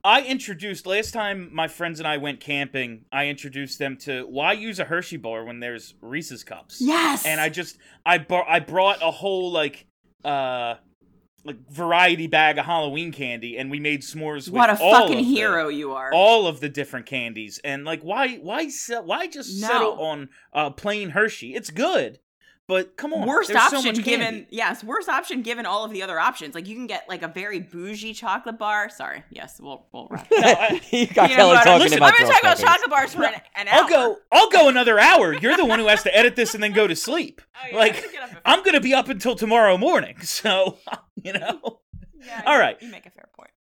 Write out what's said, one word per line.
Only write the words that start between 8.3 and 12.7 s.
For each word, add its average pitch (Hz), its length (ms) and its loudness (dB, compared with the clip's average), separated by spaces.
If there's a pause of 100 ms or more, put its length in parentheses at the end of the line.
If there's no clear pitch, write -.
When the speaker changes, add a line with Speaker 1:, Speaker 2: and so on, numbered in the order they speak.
Speaker 1:
I 165 120 2
brought 185 420 0
a 165 80 0
whole, 185 420 -6
like, 151 360 -4 (360)
uh, 127 520 -6 (680)
like, 135 140 -14 (140)
variety 170 560 2
bag 156 320 2
of 131 60 -4
Halloween 160 460 -4